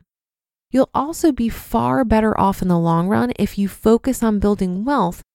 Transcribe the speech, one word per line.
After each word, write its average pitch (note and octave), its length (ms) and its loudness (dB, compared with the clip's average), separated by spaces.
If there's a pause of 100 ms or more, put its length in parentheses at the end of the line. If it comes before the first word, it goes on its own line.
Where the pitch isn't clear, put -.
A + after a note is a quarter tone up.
(720)
You'll C4 220 2
also D#4 380 0
be A#3+ 160 -2
far B3 560 -2
better A3 340 2
off G3 240 0
in F#3 60 -2
the F3 120 2
long E3+ 280 0
run A3+ 300 0
if - 200 -2
you G3+ 120 -2
focus A#3 520 0
on G#3+ 180 0
building F#3+ 440 -2
wealth A3+ 380 -2 (140)